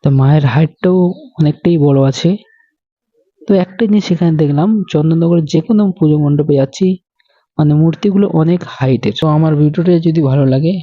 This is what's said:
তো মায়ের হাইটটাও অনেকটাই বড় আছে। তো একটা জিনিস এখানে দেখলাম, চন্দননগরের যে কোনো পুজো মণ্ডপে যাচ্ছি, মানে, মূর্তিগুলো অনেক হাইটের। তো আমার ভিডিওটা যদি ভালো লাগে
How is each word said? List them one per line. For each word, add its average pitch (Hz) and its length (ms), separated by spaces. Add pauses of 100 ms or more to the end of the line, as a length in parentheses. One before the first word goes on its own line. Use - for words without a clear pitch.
তো 147 60
মায়ের 139 420
হাইটটাও 170 460 (400)
অনেকটাই 160 400
বড় 143 200 (120)
আছে। 170 200 (1160)
তো 202 60 (120)
একটা - 220
জিনিস 208 280
এখানে 165 180 (100)
দেখলাম, 147 260 (240)
চন্দননগরের 165 520
যে 156 220
কোনো 208 160 (160)
পুজো 151 200
মণ্ডপে 147 360
যাচ্ছি, 139 320 (720)
মানে, 151 160
মূর্তিগুলো 185 520 (160)
অনেক 175 180 (160)
হাইটের। - 440
তো - 40 (120)
আমার 156 240
ভিডিওটা 160 380
যদি 165 220 (100)
ভালো 139 160
লাগে 147 360